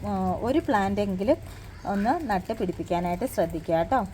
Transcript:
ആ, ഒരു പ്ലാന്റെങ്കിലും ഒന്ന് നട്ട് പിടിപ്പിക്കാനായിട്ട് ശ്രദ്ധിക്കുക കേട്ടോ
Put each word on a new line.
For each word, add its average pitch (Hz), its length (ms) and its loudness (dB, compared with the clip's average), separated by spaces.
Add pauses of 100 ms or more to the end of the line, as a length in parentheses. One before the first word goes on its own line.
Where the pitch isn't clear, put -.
(100)
ആ, - 20 0 (360)
ഒരു 294 200 4
പ്ലാന്റെങ്കിലും 202 680 2 (560)
ഒന്ന് 208 200 2 (160)
നട്ട് 190 300 0
പിടിപ്പിക്കാനായിട്ട് 180 720 -2
ശ്രദ്ധിക്കുക 165 460 0
കേട്ടോ 247 200 2 (140)